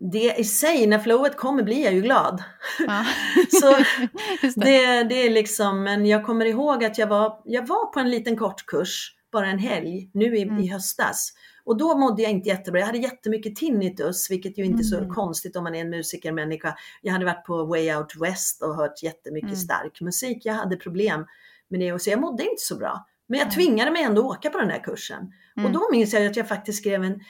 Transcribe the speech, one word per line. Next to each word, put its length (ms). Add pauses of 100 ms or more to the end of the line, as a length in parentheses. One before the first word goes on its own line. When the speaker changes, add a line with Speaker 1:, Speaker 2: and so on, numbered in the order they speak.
Speaker 1:
Det 380
i 60
sig, 420
när 120
flowet 380
kommer 260
blir 220
jag 100
ju 80
glad. 400 (440)
Speaker 2:
Ja. 180 (240)
Speaker 1:
<laughs> 220 (100)
Så 160
Speaker 2:
<laughs> 680
Just 180
det. 60
Speaker 1:
det, 380
det 220
är 40
liksom, 520
men 240
jag 200
kommer 180
ihåg 400
att 140
jag 80
var, 380
jag 220
var 200
på 140
en 100
liten 260
kort 300
kurs 500 (180)
bara 120
en 120
helg 560
nu 220
i, 60
Speaker 2:
Mm. 160
Speaker 1:
i 100
höstas. 640 (320)
Och 140
då 200
mådde 240
jag 80
inte 180
jättebra. 320
Jag 60
hade 120
jättemycket 580
tinnitus, 760
vilket 280
ju 60
inte 180
är 20
så 140
Speaker 2:
Mm. 160
Speaker 1:
konstigt 420
om 80
man 100
är 60
en 100
musikermänniska. 840 (260)
Jag 100
hade 120
varit 220
på 180
Way 300
Out 260
West 420
och 140
hört 260
jättemycket 460
Speaker 2:
Mm. 80
Speaker 1:
stark 440
musik. 460
Jag 80
hade 220
problem 500 (420)
med 120
det, 120
och 100
så 80
jag 100
mådde 220
inte 200
så 140
bra. 300 (200)
Men 120
jag 80
Speaker 2:
Nej. 80
Speaker 1:
tvingade 360
mig 120
ändå 180 (100)
att 80
åka 120
på 80
den 120
här 140
kursen. 480 (240)
Speaker 2:
Mm. 100
Speaker 1:
Och 60
då 200
minns 220
jag 120
att 100
jag 120
faktiskt 300
skrev 260
en, 260